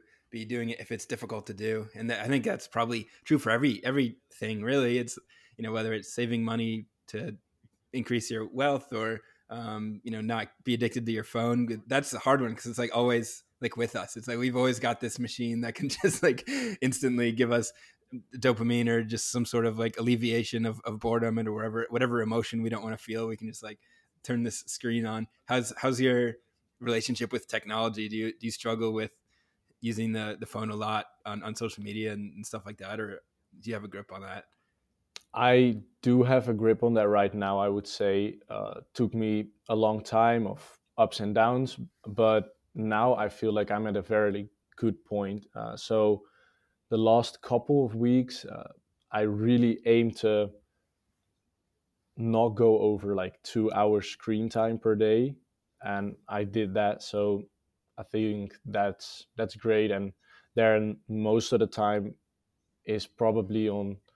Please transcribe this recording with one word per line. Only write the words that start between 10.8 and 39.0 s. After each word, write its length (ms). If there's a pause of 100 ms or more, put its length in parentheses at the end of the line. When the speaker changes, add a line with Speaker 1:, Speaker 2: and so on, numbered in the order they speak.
Speaker 1:
to 60
your 120
phone. 600
That's 280
a 60
hard 220
one, 140
'cause 100
it's, 140
like, 160
always, 480 (180)
like, 160
with 180
us. 220
It's 100
like, 120
we've 160
always 240
got 200
this 200
machine 420
that 140
can 140
<laughs> 120
just, 220
like, 200 (380)
instantly 500
give 200
us 200 (640)
dopamine 520
or 160
just 280
some 140
sort 200
of, 120
like, 200
alleviation 680
of, 180
of 160
boredom 380
and 160
whatever, 360
whatever 320
emotion 420
we 60
don't 140
wanna 140
feel, 300
we 100
can 100
just, 160
like, 160 (440)
turn 200
this 240
screen 380
on. 220 (180)
How's, 320
how's 240
your 320 (460)
relationship 520
with 160
technology? 600
Do 80
you, 140
do 160
you 40
struggle 420
with 180 (680)
using 340
the, 260
the 80
phone 240
a 40
lot 300 (200)
on, 180
on 120
social 280
media 280
and, 220
and 120
stuff 200
like 120
that? 220
Or 220 (380)
do 100
you 60
have 80
a 40
grip 240
on 100
that? 240 (880)
Speaker 2:
I 480 (200)
do 220
have 240
a 60
grip 280
on 120
that 160
right 240
now, 260
I 80
would 200
say. 520 (100)
Uh, 320 (120)
took 200